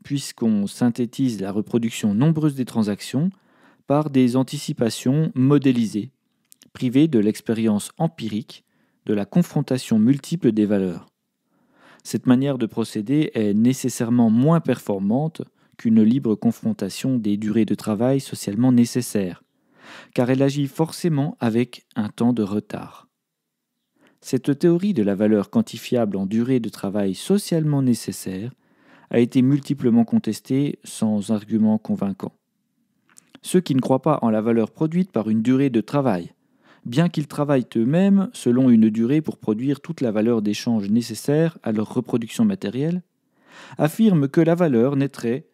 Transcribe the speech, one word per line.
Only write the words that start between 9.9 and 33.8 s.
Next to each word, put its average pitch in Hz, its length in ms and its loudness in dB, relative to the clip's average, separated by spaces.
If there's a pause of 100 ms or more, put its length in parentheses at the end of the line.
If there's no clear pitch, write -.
multiple 135 540 2
des 107 140 2
valeurs. 95 400 -2 (1000)
Cette - 220 -6
manière 131 320 2
de 113 80 -2
procéder 113 680 -2
est 104 200 0
nécessairement 120 760 2
moins 147 300 4
performante 120 840 -2 (340)
qu'une 113 260 4
libre 117 320 2
confrontation 113 840 -4
des 104 180 -2
durées 107 280 0
de 101 100 -2
travail 120 460 -2
socialement 120 500 -2
nécessaires, 117 720 0 (720)
car 123 160 0
elle 131 120 2
agit 139 260 0
forcément 156 720 -2
avec 117 460 -2 (100)
un 107 120 -4
temps 120 240 0
de 113 100 0
retard. 98 680 -8 (1120)
Cette 135 380 -2
théorie 175 360 2
de 107 80 0
la 98 120 0
valeur 104 360 2
quantifiable 113 640 -2
en 95 100 -4
durée 117 320 0
de 110 100 -4
travail 98 460 -4
socialement 156 680 0
nécessaire 107 720 -4 (580)
a 117 100 2
été 123 220 2
multiplement 127 640 2
contestée 123 760 -2
sans 107 480 -4
argument 107 480 0
convaincant. 98 580 -6 (1040)
Ceux - 180 2
qui 151 160 -2
ne 127 40 2